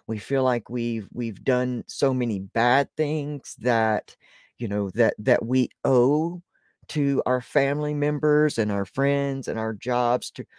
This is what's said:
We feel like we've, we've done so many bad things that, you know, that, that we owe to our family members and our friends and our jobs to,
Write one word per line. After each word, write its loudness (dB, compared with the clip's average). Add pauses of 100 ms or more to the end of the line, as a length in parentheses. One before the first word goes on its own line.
We -6
feel -2
like 0
we've, -4
we've -8
done 0
so 0
many 0
bad 2
things -4
that, 0 (440)
you -4
know, -2
that, 2
that 2
we 0 (140)
owe 2 (460)
to 0
our 0
family 0
members 2
and 0
our 0
friends -2
and -4
our -4
jobs -2
to, -10 (140)